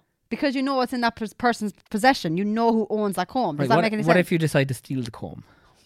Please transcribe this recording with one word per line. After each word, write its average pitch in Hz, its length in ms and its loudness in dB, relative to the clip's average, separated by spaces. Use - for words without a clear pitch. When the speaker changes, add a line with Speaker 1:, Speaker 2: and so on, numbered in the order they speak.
Speaker 1:
Because 262 260 -4
you 269 80 -2
know 269 120 -2
what's 254 180 -2
in 247 80 -4
that 233 140 -2
pers-, 220 180 -10
person's 220 400 -2
possession. 208 480 2
You 196 80 -2
know 226 260 2
who 220 180 0
owns 208 260 -2
that 185 120 -2
comb. - 300 -2
Does 147 60 -2
Speaker 2:
Right, 131 60 0
Speaker 1:
that - 60 6
Speaker 2:
what, 170 80 4
Speaker 1:
make 214 100 0
any 214 100 -2
Speaker 2:
what 165 120 4
Speaker 1:
sense? 175 120 4
Speaker 2:
if - 40 -4
you 180 60 2
decide 143 300 2
to 135 60 -6
steal 131 280 -6
the 117 100 -8
comb? - 360 -14
Speaker 1:
Oh - 380 -20